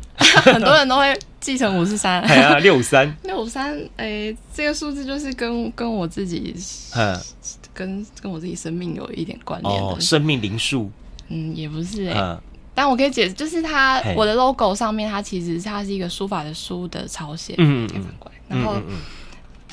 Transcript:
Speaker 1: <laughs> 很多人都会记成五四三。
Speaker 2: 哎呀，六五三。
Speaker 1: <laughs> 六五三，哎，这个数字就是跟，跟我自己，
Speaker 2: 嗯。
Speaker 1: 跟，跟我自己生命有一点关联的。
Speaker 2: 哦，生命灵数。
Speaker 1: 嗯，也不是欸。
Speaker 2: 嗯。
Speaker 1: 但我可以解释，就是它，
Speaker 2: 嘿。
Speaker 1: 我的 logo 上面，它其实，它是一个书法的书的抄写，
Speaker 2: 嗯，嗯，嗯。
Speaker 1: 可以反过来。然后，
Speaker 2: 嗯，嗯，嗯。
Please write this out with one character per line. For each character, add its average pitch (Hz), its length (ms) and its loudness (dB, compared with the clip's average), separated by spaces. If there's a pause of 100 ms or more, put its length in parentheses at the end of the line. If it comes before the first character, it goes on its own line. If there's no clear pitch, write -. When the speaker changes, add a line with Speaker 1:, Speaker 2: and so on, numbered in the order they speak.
Speaker 1:
<laughs> - 140 -20
很 - 460 8
多 247 140 6
人 285 120 6
都 254 80 2
会 277 220 4 (220)
记 262 180 -2
成 208 180 2
五 170 80 2
四 208 120 0
三。 185 260 2
Speaker 2:
哎 151 140 6
呀， 143 220 8
六 175 180 4
五 127 60 4
三。 139 320 4
Speaker 1:
<laughs> - 100 -18
六 370 180 -4
五 220 40 -6
三， 277 320 -6 (180)
哎， 214 380 -6 (200)
这 302 100 -4
个 294 80 2
数 302 180 -6
字 277 140 -8
就 269 140 -6
是 277 160 -6
跟， 233 380 -4
跟 233 160 -6
我 208 180 -2
自 170 200 -6
己， - 280 -6 (400)
Speaker 2:
嗯。 101 260 0 (540)
Speaker 1:
跟， 190 320 -10 (140)
跟 196 100 -10
我 160 100 -10
自 170 60 -10
己 175 80 -8
生 165 180 -8
命 175 220 -6
有 - 180 -10
一 - 120 -6
点 - 200 -10
关 - 180 -8
联 101 120 0
的。 98 120 -2
Speaker 2:
哦， 92 140 -4
生 151 220 4
命 147 180 2
灵 104 180 -2
数。 113 320 -2 (380)
Speaker 1:
嗯， 160 260 -6
也 156 140 -8
不 156 140 -6
是 196 240 -6
欸。 175 100 -4
Speaker 2:
嗯。 90 240 -2 (340)
Speaker 1:
但 277 140 2
我 254 80 2
可 254 80 4
以 277 60 2
解 233 160 2
释， 185 60 -2
就 294 140 -6
是 330 140 -4
它， 269 400 2
Speaker 2:
嘿。 208 160 0
Speaker 1:
我 220 80 4
的 214 100 2
logo 254 400 2
上 214 200 -2
面， 214 160 -2
它 202 100 -4
其 190 240 -6
实， 170 180 -2
它 208 220 -6
是 196 80 -6
一 196 60 -2
个 175 100 -4
书 196 180 -6
法 190 160 -4
的 151 120 -10
书 180 340 -8
的 - 180 -8
抄 151 300 -10
写， - 220 -12
Speaker 2:
嗯， 139 260 4
嗯， - 0 -
嗯。 107 40 -4
Speaker 1:
可 - 80 -10
以 98 40 -6
反 92 80 -8 (100)
过 - 140 -20
来。 - 240 -8
然 127 80 0
后， - 100 0
Speaker 2:
嗯， 101 140 -2
嗯， - 0 -
嗯。 98 80 -8 (760)